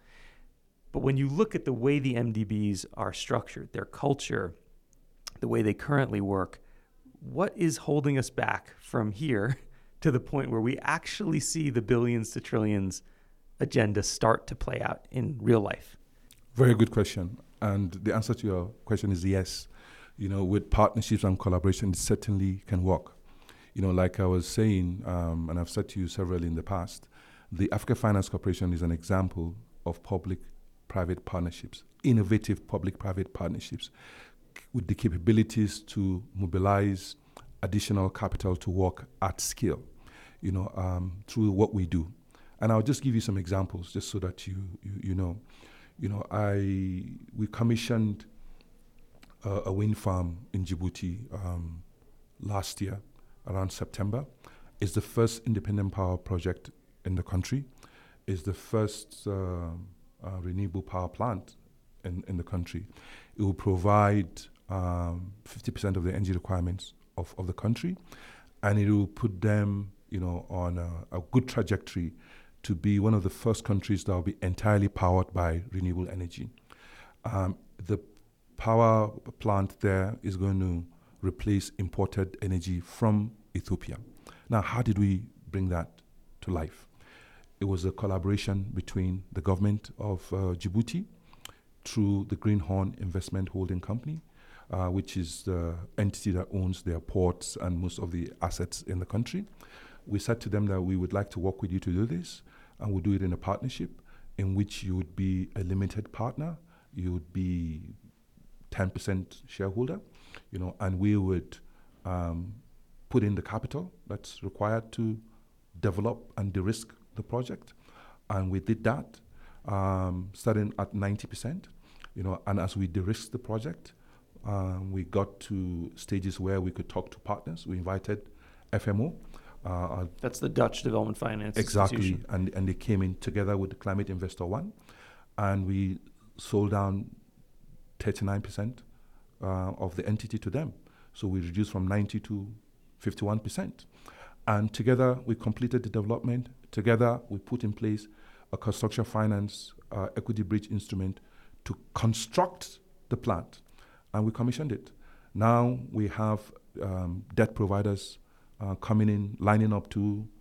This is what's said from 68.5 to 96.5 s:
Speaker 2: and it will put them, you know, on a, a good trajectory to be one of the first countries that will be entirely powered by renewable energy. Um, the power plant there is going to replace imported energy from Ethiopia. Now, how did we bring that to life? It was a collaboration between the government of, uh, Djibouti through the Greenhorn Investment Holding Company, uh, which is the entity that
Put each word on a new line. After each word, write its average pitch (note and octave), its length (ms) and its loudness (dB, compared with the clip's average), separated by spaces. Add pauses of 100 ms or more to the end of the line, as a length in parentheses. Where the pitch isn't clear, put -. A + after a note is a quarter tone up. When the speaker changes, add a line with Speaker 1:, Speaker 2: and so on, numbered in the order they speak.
Speaker 2:
and G#2 160 4
it G#2 120 6
will G#2 160 6
put G2 340 -2
them, G2+ 500 2 (180)
you F#2+ 120 -4
know, F2+ 280 -2
on F2 300 -2
a, E2+ 380 -6
a F2+ 40 -2 (120)
good B2+ 160 4
trajectory F#2 640 -2 (500)
to G#2 120 0
be G2+ 240 4
one G#2+ 140 4
of G#2 100 4
the F#2 80 0
first - 340 0
countries G2+ 400 0
that G2+ 80 0
will F2+ 100 2
be F2+ 180 -2
entirely G2+ 480 4
powered F#2 460 4
by E2+ 360 2
renewable F2+ 380 -2
energy. F2+ 400 -8 (760)
Um, F#2+ 320 0 (280)
the G2+ 140 0 (580)
power A2 520 6 (300)
plant G2 420 0
there G2 420 2
is F#2+ 140 -2
going F#2+ 240 2
to F2 240 0 (360)
replace G2 580 0
imported F#2+ 640 -2
energy F#2 400 0
from G#2+ 520 2 (240)
Ethiopia. - 400 -4 (520)
Now, A2 140 2
how A#2 180 -2
did A2 180 4
we G2 260 4 (260)
bring F#2+ 200 0
that E2 300 -2 (420)
to - 100 -6
life? D#2+ 340 -4 (760)
It G2 40 0
was F#2+ 200 0
a F#2 80 2
collaboration G2 800 0
between F#2 600 -2
the - 80 -4
government G2+ 580 2
of, G2+ 340 -4
uh, F#2 220 0
Djibouti A2+ 500 -2 (800)
through G2+ 460 2
the G2 60 0
Greenhorn G2 640 2
Investment F#2 520 -2
Holding F#2 280 -2
Company, B2+ 440 -6 (480)
uh, F#2 160 0
which F#2 320 -2
is D#2+ 240 -6
the E2+ 320 -2 (240)
entity G#2 320 0
that F2+ 200 2